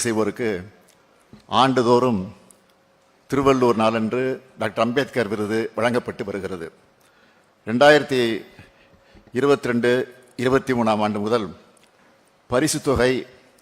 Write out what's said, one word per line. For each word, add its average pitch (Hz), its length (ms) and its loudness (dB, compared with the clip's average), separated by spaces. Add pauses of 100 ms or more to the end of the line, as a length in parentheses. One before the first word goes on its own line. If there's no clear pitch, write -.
செய்வோருக்கு 110 440 -2 (1120)
ஆண்டுதோறும் 123 600 4 (1080)
திருவள்ளுவர் 127 520 2
நாளன்று 110 420 0 (360)
டாக்டர் 110 260 -2
அம்பேத்கர் 120 480 -2
விருது 107 260 -2 (180)
வழங்கப்பட்டு 117 520 -4
வருகிறது. 92 380 -8 (1000)
ரெண்டாயிரத்தி 131 540 4 (1160)
இருபத்திரெண்டு 123 520 0 (520)
இருபத்தி 131 340 0
மூணாம் 110 280 0
ஆண்டு 104 200 -4
முதல் 107 220 -2 (1040)
பரிசு 143 380 0
தொகை 127 240 2 (500)